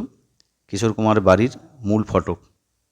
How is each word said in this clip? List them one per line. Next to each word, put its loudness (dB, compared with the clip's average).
কিশোর -4
কুমার 0
বাড়ির 4
মূল 0
ফটক। -4